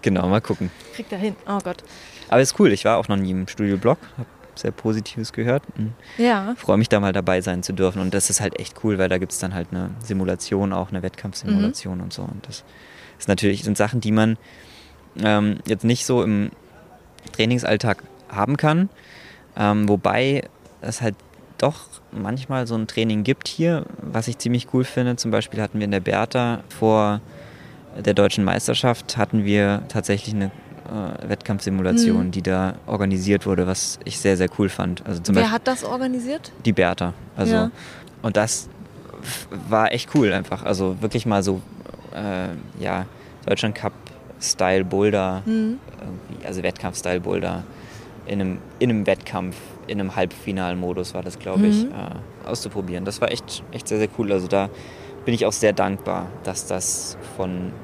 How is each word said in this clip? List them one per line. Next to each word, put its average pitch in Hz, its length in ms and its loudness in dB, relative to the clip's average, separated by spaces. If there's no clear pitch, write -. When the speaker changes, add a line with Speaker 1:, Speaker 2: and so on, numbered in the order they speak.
Speaker 1:
Genau, 90 260 2
mal 104 120 4
gucken. 95 300 -2
Speaker 2:
Kriegt - 180 -10
er 196 60 -6
hin. 202 180 -2
Oh 202 160 -2
Gott. - 220 -8
Speaker 1:
Aber 120 100 8
ist - 180 2
cool. 165 140 8
Ich - 140 2
war 110 100 6
auch - 120 0
noch 101 100 4
nie 92 140 0
im 92 160 -2
Studio 101 280 0
Block. 113 220 4
Hab 123 100 -8
sehr 110 160 -4
Positives 110 640 -4
gehört. 123 280 0
Und 110 160 -2
Speaker 2:
Ja. 226 400 2
Speaker 1:
freue 101 220 2
mich, 113 100 4
da 104 120 4
mal 98 120 2
dabei 92 300 2
sein 90 200 -2
zu 95 120 -4
dürfen. 92 260 2
Und 92 140 0
das 98 160 0
ist - 100 0
halt - 180 -2
echt - 240 -10
cool, 107 140 2
weil 92 140 2
da 92 80 2
gibt's 92 220 -4
dann 92 120 -4
halt 87 200 -4
eine 92 180 -4
Simulation, 95 680 0
auch 92 160 -2
eine 90 140 -4
Wettkampfsimulation 107 960 -2
Speaker 2:
Mhm. 90 60 -6
Speaker 1:
und 90 100 -8
so. 95 80 -8
Und 92 260 -10
das - 160 -14
ist - 100 -6
natürlich, 101 340 2
sind 107 140 0
Sachen, 110 240 2
die 107 100 -2
man, 110 280 4
ähm, 107 440 4
jetzt 107 180 0
nicht 120 220 2
so 123 160 4
im 104 280 2
Trainingsalltag 113 680 2
haben 104 280 0
kann. 165 320 4
Ähm, 104 320 4
wobei 107 600 2
es - 220 -6
halt 107 140 0
doch - 240 0
manchmal 127 540 -2
so 117 80 -4
ein 110 120 0
Training 110 380 2
gibt - 240 0
hier, 165 360 0
was 113 280 -4
ich 117 100 -6
ziemlich 120 340 0
cool 127 120 4
finde. 123 320 0
Zum 117 140 -2
Beispiel 110 300 0
hatten 107 180 -2
wir 104 60 0
in 101 60 0
der 98 100 2
Bertha 113 680 0
vor 107 520 4
der 101 160 2
deutschen 101 300 4
Meisterschaft 117 720 0
hatten 107 280 2
wir 101 440 4
tatsächlich 104 460 -2
eine, 98 180 0
äh, 95 40 -8
Wettkampfsimulation, 95 1000 2
Speaker 2:
Mhm. 90 40 -2
Speaker 1:
die 90 120 -4
da 92 320 0
organisiert 98 600 2
wurde, 92 200 2
was - 380 -2
ich - 160 -8
sehr, 98 160 4
sehr 90 120 4
cool 101 100 4
fand. 90 380 -2
Also 85 140 -4
zum 190 140 2
Speaker 2:
Wer - 80 8
Speaker 1:
Beispiel 220 120 4
Speaker 2:
hat 233 120 -2
das 262 180 -2
organisiert? 254 680 -4
Speaker 1:
die - 80 4
Bertha. 90 420 2
Also - 180 2
Speaker 2:
Ja. - 160 2
Speaker 1:
und 107 140 0
das - 320 0
f-, - 260 -10
war 110 240 4
echt - 220 -4
cool 113 180 6
einfach. 95 300 -2
Also 95 400 0
wirklich 110 240 -2
mal 101 160 4
so, 92 180 0
äh, 92 360 -4
ja, 92 240 -2
Deutschland 101 300 0
Cup - 180 -6
Style 95 440 2
Boulder, 95 600 2
Speaker 2:
Mhm. 220 340 0
Speaker 1:
irgendwie, - 460 -14
also 92 160 -6
Wettkampf 90 340 -4
Style 90 240 -2
Boulder 90 440 -2
in 101 140 -2
einem, 92 180 -2
in 123 120 4
einem 104 160 2
Wettkampf, 92 500 -2
in 104 120 -4
einem 95 140 -2
Halbfinalmodus 90 1000 -2
war 90 80 -6
das, 90 180 -10
glaub 190 240 2
ich, 214 220 4
Speaker 2:
Mhm. 285 40 -6
Speaker 1:
äh, - 580 -12
auszuprobieren. 95 560 -6
Das 101 160 -6
war - 120 0
echt, - 400 -8
echt - 160 -10
sehr, 107 100 0
sehr 107 180 2
cool. 104 160 -2
Also 92 140 0
da 98 240 2
bin 120 100 2
ich 107 100 0
auch 104 80 2
sehr 104 220 4
dankbar, 95 540 -2
dass 95 220 -6
das - 520 -4
von 92 360 -4